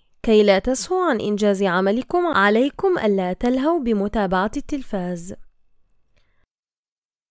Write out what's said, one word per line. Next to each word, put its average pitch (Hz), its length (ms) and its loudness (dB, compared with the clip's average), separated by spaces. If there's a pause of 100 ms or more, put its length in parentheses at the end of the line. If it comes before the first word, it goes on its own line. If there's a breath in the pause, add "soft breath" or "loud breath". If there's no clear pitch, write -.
(240)
كي 214 200 6
لا 196 160 4
تسهو 262 420 -2
عن 302 200 0
إنجاز 202 420 0
عملكم، 202 640 0
عليكم 262 680 2
ألا 190 360 0
تلهوا 262 460 0
بمتابعة 208 800 -2
التلفاز. 185 760 -8 (2000)